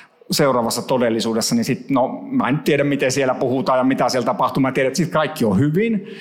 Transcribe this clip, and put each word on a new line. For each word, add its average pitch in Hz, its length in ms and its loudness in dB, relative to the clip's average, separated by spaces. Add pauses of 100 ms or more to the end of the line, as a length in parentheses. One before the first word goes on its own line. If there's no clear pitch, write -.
(300)
seuraavassa 123 520 0
todellisuudessa, 113 720 0
niin 117 100 2
sit, - 260 -4
no, 127 320 0
mä 120 260 -2
en 143 100 0
tiedä, 143 260 2
miten 139 280 0
siellä 131 220 0
puhutaan 131 440 0
ja 127 60 2
mitä 131 240 2
siellä 120 180 -2
tapahtuu. 127 340 0
Mä 131 120 0
tiedän, 131 160 2
että 131 80 -4
sit 160 160 -2
kaikki 151 320 -2
on 101 140 2
hyvin. 196 480 0 (140)